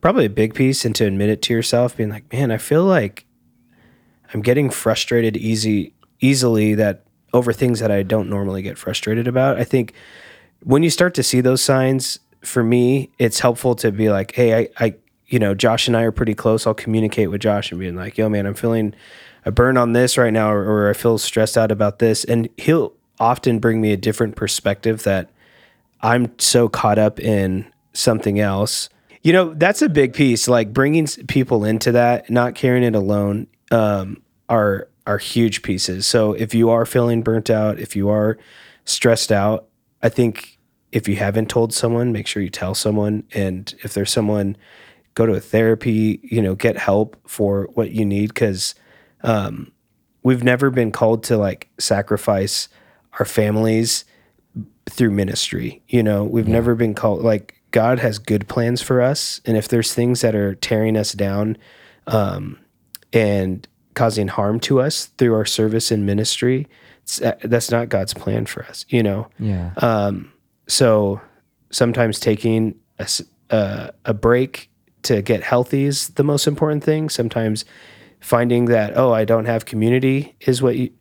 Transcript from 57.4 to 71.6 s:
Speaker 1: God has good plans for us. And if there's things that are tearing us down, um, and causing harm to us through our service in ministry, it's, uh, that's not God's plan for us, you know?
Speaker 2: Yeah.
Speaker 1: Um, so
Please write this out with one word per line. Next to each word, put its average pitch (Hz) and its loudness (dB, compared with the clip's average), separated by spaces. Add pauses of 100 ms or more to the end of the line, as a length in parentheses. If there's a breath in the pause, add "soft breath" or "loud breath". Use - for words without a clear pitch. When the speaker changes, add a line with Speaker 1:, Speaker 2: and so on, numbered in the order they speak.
Speaker 1:
God 120 2
has 113 -2
good 104 -2
plans 120 -2
for 127 0
us. - -2
And 113 0
if 107 -2
there's 117 0
things 120 0
that 110 2
are 101 -2
tearing 110 0
us 104 -2
down, 101 -2 (520 soft breath)
um, 98 -2 (560)
and 101 0 (280)
causing 107 0
harm 104 -2
to 131 2
us 147 -4 (120)
through 117 4
our 110 0
service 110 0
in 104 0
ministry, 123 -2 (360 soft breath)
it's, - -8
uh, 120 0
that's 117 0
not 117 0
God's - -4
plan 110 -4
for - -12
us, - -18
you 120 2
know? 101 -2 (120)
Speaker 2:
Yeah. 92 -4
Speaker 1:
Um, 101 -2 (360)
so 107 2 (480 loud breath)